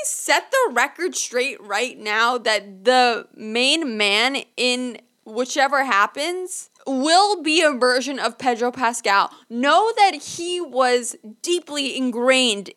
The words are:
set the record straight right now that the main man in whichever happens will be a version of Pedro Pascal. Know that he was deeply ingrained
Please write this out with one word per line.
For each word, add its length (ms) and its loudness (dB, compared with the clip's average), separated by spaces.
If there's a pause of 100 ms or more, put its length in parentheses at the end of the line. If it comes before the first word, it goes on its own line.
set 440 -2
the 240 0
record 420 -2
straight 460 -6
right 380 -6
now 400 0
that 440 -4
the 520 4
main 600 0
man 420 2 (200)
in 400 -2 (260)
whichever 600 0
happens 880 -2 (160)
will 560 2
be 180 2
a 100 4
version 460 0
of 220 -4
Pedro 320 -2
Pascal. 580 0 (180)
Know 500 2
that 180 4
he 440 -6
was 560 0 (280)
deeply 520 -4
ingrained 800 0